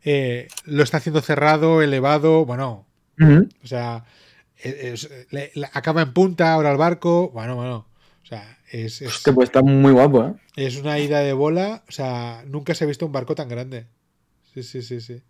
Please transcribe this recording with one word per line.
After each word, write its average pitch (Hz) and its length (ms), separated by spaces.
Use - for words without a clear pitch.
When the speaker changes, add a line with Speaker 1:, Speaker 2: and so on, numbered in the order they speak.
Speaker 1:
Eh, 131 420
lo 147 180
está 151 140
haciendo 156 220
cerrado, 156 640
elevado, 147 640
bueno. 123 400
Speaker 2:
Ujú. 156 280
Speaker 1:
O - 20
sea, 120 380
e-, 131 300
es, 135 180
le, 143 240
le 143 180
acaba 156 300
en 135 100
punta 175 400
ahora 156 180
el 139 80
barco, 170 520
bueno, 120 260
bueno. 120 320
O - 60
sea, 104 300
es, 113 320
es 131 60
Speaker 2:
Hostia, - 240
pues 127 160
está 131 140
muy 135 300
guapo, 131 360
¿eh? 196 60
Speaker 1:
es 135 220
una 147 220
ida 147 220
de 143 120
bola, 165 560
o - 40
sea, 120 540
nunca 143 280
se 160 100
ha - 20
visto 147 200
un 151 60
barco 135 220
tan 143 140
grande. 120 380
Sí, 131 80
sí, 123 200
sí, 120 180
sí. 120 300